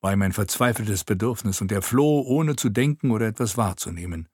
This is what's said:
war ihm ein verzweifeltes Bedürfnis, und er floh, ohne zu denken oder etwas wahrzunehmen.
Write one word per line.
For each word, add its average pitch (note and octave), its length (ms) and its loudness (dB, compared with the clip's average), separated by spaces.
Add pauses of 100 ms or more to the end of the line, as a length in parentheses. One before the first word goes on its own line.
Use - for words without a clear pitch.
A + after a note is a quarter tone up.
war G2 120 0
ihm G2+ 100 2
ein F#2+ 100 2
verzweifeltes G#2+ 720 0
Bedürfnis, G#2 560 -2
und G2 120 -2
er G2+ 100 -2
floh, C#3+ 400 2
ohne C#3+ 340 0
zu B2 120 0
denken C3 420 2
oder A2+ 160 2
etwas A2 300 -2
wahrzunehmen. F2 760 -4